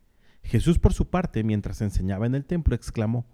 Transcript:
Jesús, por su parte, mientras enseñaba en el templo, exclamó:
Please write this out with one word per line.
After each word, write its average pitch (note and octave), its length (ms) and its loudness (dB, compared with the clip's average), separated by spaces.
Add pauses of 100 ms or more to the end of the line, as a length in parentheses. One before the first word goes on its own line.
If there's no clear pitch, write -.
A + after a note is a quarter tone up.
(420)
Jesús, - 360 2
por - 140 4
su - 160 0
parte, E3+ 360 -2
mientras G#2 360 -2
enseñaba G2 460 -2
en B2+ 80 0
el C#3 100 -4
templo, D#3+ 300 0
exclamó: A#2 600 -2